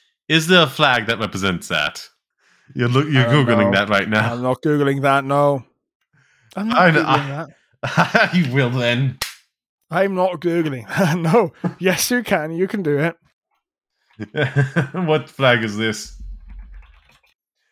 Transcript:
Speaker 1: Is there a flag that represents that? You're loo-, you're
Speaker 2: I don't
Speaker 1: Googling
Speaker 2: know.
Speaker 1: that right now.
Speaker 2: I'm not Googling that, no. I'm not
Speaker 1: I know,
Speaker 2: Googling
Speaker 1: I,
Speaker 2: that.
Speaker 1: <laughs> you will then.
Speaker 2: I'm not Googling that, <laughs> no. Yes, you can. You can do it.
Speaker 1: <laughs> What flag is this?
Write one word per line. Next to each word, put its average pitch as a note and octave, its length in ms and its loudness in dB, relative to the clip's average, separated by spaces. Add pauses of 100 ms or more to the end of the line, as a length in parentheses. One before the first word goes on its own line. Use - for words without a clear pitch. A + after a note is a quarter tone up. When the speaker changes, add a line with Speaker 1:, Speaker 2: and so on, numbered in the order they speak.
(260)
Speaker 1:
Is D#3 220 2
there F3+ 140 6
a D3+ 40 2
flag B2+ 400 0
that A2 140 -2
represents F#2+ 480 -4
that? D2+ 400 -4 (680)
You're B2 140 0
loo-, C3+ 200 2
you're C3 200 2
Speaker 2:
I A#2+ 40 2
don't C#3+ 140 4
Speaker 1:
Googling A#2 200 4
Speaker 2:
know. G2 120 2
Speaker 1:
that G2+ 120 0
right G2 180 2
now. G#2+ 240 0
Speaker 2:
I'm A#2+ 100 -6
not B2+ 200 -2
Googling C#3+ 400 0
that, C#3 220 2
no. C#3 400 0 (920)
I'm G#3+ 120 -6
not A3+ 100 0
Speaker 1:
I F3 120 6
know, D#3 140 2
Speaker 2:
Googling C#3 440 -2 (340)
Speaker 1:
I, C3 300 0
Speaker 2:
that. G#3 220 2
Speaker 1:
<laughs> - 0 -
you D3+ 180 2
will C3 180 2
then. B2 480 -2 (720)
Speaker 2:
I'm F#3+ 240 -2
not F3+ 260 -2
Googling D#3 480 -2
that, F3+ 300 0
<laughs> - 0 -
no. E3+ 340 2 (260)
Yes, F3+ 320 -2
you B3 140 0
can. D#3+ 280 -2
You F3 140 -2
can G3+ 160 -6
do D3 160 0
it. E3 180 -2 (1040)
Speaker 1:
<laughs> C3+ 760 -2 (120)
What D#3 220 0
flag B2 340 2
is G#2 140 -6
this? A2 440 -6 (1500)